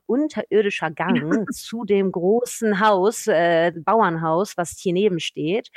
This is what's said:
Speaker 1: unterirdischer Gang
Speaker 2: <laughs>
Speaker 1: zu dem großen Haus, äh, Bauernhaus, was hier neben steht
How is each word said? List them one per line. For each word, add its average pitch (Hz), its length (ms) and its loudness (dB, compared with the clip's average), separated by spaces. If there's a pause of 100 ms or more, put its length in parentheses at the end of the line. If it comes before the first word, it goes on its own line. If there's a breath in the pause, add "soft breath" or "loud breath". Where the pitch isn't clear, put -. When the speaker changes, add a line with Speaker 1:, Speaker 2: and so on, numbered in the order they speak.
Speaker 1:
unterirdischer 214 840 0
Gang 175 260 0
Speaker 2:
<laughs> 240 360 -2
Speaker 1:
zu 233 320 -10
dem 196 260 2
großen 208 680 0
Haus, 208 480 2
äh, 170 480 2
Bauernhaus, 170 840 0
was 175 200 -6
hier 180 160 -2
neben 180 260 2
steht 165 580 -4